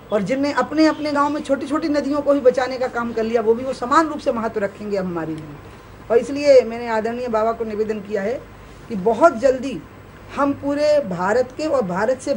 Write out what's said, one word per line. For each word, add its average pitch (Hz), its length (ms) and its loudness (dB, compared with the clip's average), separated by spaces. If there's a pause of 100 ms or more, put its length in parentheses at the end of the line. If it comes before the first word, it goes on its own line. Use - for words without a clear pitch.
(120)
और 208 100 2
जिनने 269 320 0
अपने 302 320 2
अपने 302 260 0
गांव 285 180 2
में 294 100 -4
छोटी 277 260 -2
छोटी 302 220 -2
नदियों 294 320 0
को 277 140 4
भी 285 60 0
बचाने 254 380 2
का 254 100 -2
काम 240 240 -6
कर 226 100 -2
लिया, 226 180 0
वो 220 140 4
भी, 247 100 -6
वो 262 80 -4
समान 285 360 2
रूप 302 100 -6
से 269 140 -2
महत्व 220 280 -4
रखेंगे 202 360 -6
हमारे 170 380 -4
लिए। 151 220 -14 (540)
और 226 80 6
इसलिए 277 440 6
मैंने 233 260 -4
आदरणीय 233 400 -2
बाबा 220 240 0
को 226 120 -6
निवेदन 214 360 -4
किया 196 220 -4
है 233 180 -4 (480)
कि 226 80 -8
बहुत 226 400 4
जल्दी 254 440 0 (560)
हम 285 160 0
पूरे 294 460 0 (100)
भारत 196 480 -2
के 302 100 -4
और 285 160 0
भारत 208 380 -2
से 277 160 -2